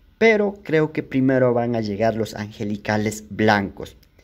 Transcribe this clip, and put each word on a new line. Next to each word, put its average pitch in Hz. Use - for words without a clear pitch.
pero 208
creo 156
que 147
primero 131
van 120
a 117
llegar 107
los 107
angelicales 107
blancos. 101